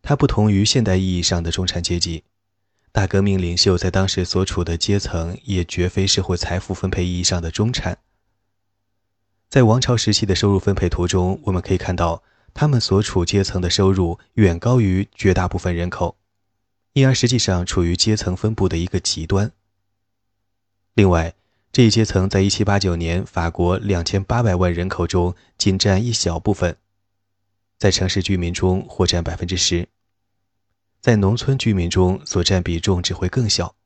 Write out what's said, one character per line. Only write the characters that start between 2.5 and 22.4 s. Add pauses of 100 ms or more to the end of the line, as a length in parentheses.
大
革
命
领
袖
在
当
时
所
处
的
阶
层
也
绝
非
社
会
财
富
分
配
意
义
上
的
中
产。 (1500)
在
王
朝
时
期
的
收
入
分
配
图
中，
我
们
可
以
看
到， (280)
他
们
所
处
阶
层
的
收
入 (160)
远
高
于
绝
大
部
分
人
口， (760)
因
而
实
际
上
处
于
阶
层
分
布
的
一
个
极
端。 (1400)
另
外， (380)
这
一
阶
层
在